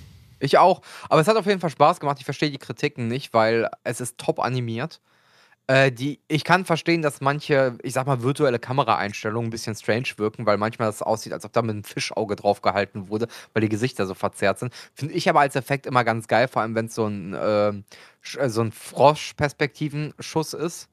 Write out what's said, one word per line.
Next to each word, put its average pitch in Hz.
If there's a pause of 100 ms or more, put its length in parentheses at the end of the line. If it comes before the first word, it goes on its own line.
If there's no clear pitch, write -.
(400)
Ich 135
auch, 175 (260)
aber 151
es 151
hat 220
auf 185
jeden 196
Fall 170
Spaß 156
gemacht. 143
Ich -
verstehe 147
die 135
Kritiken 131
nicht, 127
weil 113 (160)
es 120
ist -
top -
animiert. 123 (680)
Äh, 135
die, 127
ich 151
kann 180
verstehen, 170
dass 147
manche, 135
ich 131
sag 131
mal, 127
virtuelle 135
Kameraeinstellungen 113
ein 113
bisschen 113
strange 113
wirken, 107
weil 104
manchmal 107
das 104
aussieht, 107
als -
ob 104
da 117
mit 113
einem 104
Fischauge 107
drauf 101
gehalten 98
wurde, 110 (260)
weil 113
die 110
Gesichter 107
so 95
verzerrt 98
sind. 123 (180)
Find 143
ich 175
aber 160
als 139
Effekt 139
immer 120
ganz 113
geil, 120
vor 117
allem 113
wenn's 113
so 113
ein, 98
ähm, 104 (400)
Sch-, -
äh, 135
so 110
ein 110
Frosch-Perspektiven-Schuss 147
ist. 151